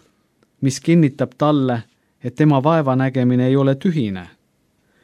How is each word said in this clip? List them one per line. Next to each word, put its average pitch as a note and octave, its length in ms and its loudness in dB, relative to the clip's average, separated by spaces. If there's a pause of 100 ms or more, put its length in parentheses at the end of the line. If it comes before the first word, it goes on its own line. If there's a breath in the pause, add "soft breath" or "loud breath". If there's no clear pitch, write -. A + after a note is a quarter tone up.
(600)
mis C3+ 180 -4
kinnitab D3 580 0
talle, C3+ 460 -2 (400)
et B2 120 -10
tema D3 280 2
vaevanägemine C3 840 0
ei C3 80 2
ole C3+ 200 2
tühine, A2+ 520 -4 (760)